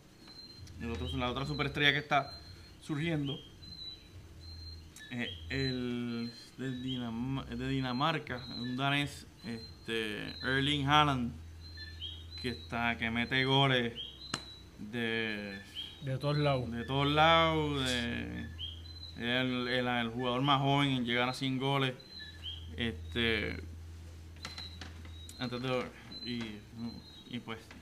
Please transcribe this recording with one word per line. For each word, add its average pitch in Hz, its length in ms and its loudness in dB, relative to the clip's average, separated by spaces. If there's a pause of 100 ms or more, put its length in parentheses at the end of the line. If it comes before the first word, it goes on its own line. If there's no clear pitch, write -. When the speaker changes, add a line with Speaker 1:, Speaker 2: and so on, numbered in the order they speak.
(800)
Speaker 1:
el 117 100 -4
otro, 117 280 -2
la 123 120 2
otra 135 160 -2
superestrella 143 460 4
que 139 80 8
está - 320 4 (500)
surgiendo, 151 580 0 (1700)
eh, 120 260 -4 (120)
el 123 840 0 (260)
de 131 140 -4
Dinam-, 123 800 -2
es 117 80 -4
de 131 80 -2
Dinamarca, 135 720 0 (160)
un 123 200 -4
danés, 139 500 0 (180)
este, 110 840 -4 (120)
Erling 139 460 2
Haaland, 139 460 6 (1080)
que 127 80 -2
está, 117 480 0
que 117 140 2
mete 120 340 4
goles 131 480 6 (840)
de 107 800 -2 (420)
Speaker 2:
De 131 160 -2
todos 147 200 2
lados. 135 340 4
Speaker 1:
de 117 140 -2
todos 135 220 4
lados, 156 800 6
de, 120 640 0 (680)
el, 123 500 2
el, 123 200 2
el 120 220 2
jugador 123 320 2
más 139 180 6
joven 139 300 6
en 127 160 2
llegar 120 240 4
a 123 40 0
cien 131 260 0
goles. 135 340 4 (800)
Este, 113 880 0 (1800)
antes 123 240 -4
de, 127 220 2 (420)
y, 117 340 -4 (680)
y 120 100 -6
pues 113 200 -8 (220)